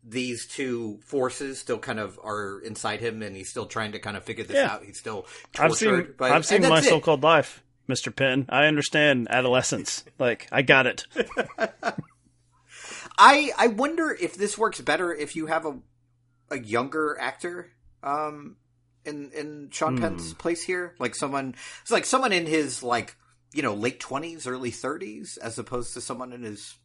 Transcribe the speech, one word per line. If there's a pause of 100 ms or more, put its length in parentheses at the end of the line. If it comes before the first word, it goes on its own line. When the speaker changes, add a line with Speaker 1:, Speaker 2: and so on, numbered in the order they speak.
Speaker 1:
these
two
forces
still
kind
of
are
inside
him,
and
he's
still
trying
to
kind
of
figure
this
Speaker 2:
Yeah.
Speaker 1:
out.
He's
still (320)
Speaker 2:
I've
seen,
Speaker 1:
tortured
by,
Speaker 2:
I've
seen
Speaker 1:
and
Speaker 2:
My
Speaker 1:
that's
it.
Speaker 2:
So-Called
Life, (240)
Mister
Penn.
I
understand
adolescence.
Speaker 1:
<laughs>
Speaker 2:
Like,
I
got
it. (100)
<laughs> (1300)
Speaker 1:
I,
I
wonder (100)
if
this
works
better
if
you
have
a, (720)
a
younger
actor, (300)
um, (480)
in,
in
Sean
Speaker 2:
Hmm.
Speaker 1:
Penn's
place
here.
Like,
someone, (260)
it's
like
someone
in
his,
like, (380)
you
know,
late
twenties,
early
thirties,
as
opposed
to
someone
in
his